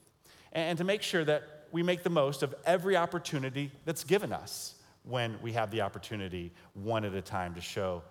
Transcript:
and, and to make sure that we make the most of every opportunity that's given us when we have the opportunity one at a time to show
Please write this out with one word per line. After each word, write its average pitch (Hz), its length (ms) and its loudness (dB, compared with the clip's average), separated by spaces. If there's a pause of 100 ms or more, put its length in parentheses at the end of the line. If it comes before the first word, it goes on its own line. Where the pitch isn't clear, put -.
(520)
and, 160 180 0
and 175 100 0
to 175 40 0
make 208 200 2
sure 170 200 2
that 151 480 0
we 170 120 0
make 180 180 2
the 185 80 2
most 143 320 4
of 139 140 0 (100)
every 185 320 4
opportunity 143 760 0 (120)
that's 160 200 -4
given 165 300 2
us - 400 -8 (300)
when 117 400 0
we 117 80 -4
have 110 180 2
the 107 120 0
opportunity 95 720 -4 (220)
one 107 320 0
at 98 80 -2
a 95 80 -2
time 90 320 -2
to 85 80 -10
show 92 500 -2